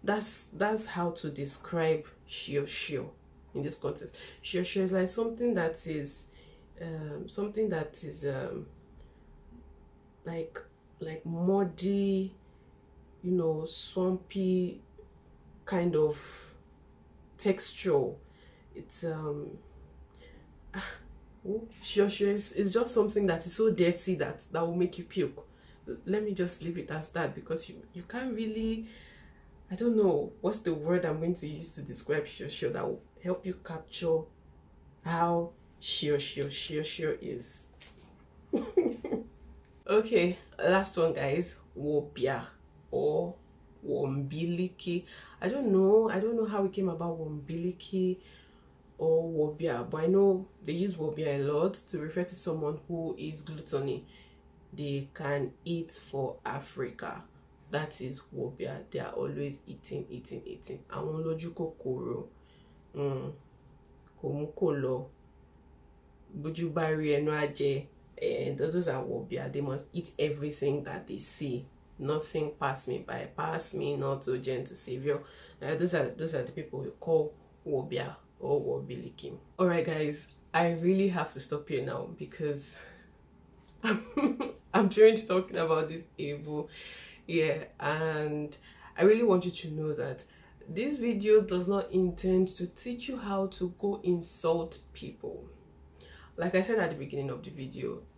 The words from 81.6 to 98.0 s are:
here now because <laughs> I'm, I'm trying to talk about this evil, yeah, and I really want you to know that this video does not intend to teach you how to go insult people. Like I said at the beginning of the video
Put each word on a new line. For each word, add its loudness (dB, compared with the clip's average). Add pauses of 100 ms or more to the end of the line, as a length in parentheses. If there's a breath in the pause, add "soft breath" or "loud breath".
here -2
now -4
because -4 (520 loud breath)
<laughs> -20
I'm, 0 (200)
I'm 6
trying 10
to -4
talk 2
about 2
this -8 (120)
evil, -6 (580 loud breath)
yeah, 2 (160)
and -2 (400 loud breath)
I 2
really 8
want 6
you 0
to -8
know -2
that -6 (440 loud breath)
this -2
video 6
does 0
not 2
intend 4
to -6
teach -8
you -4
how 0
to -4
go 0
insult 0 (140)
people. -10 (920 loud breath)
Like 0
I 6
said 2
at 4
the -6
beginning -4
of -8
the -12
video -8 (160)